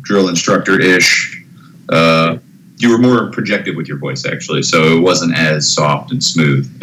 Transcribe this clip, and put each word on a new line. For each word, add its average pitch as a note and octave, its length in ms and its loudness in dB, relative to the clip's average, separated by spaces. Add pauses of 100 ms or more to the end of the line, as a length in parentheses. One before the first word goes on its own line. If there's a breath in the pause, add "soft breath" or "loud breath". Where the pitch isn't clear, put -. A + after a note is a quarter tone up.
drill G2 280 2
instructor-ish. F#2 1080 0 (540 loud breath)
Uh, D#2+ 480 2 (400)
you A#2+ 140 2
were A2+ 80 4
more A#2 320 2
projected G2+ 440 -4
with - 120 -8
your D2 100 -8
voice, C#2 280 -8
actually, - 380 -4
so E2 340 2
it E2+ 40 4
wasn't E2+ 360 0
as D2+ 320 0
soft D2 420 -2
and B1+ 120 -4
smooth C#2+ 480 0 (120)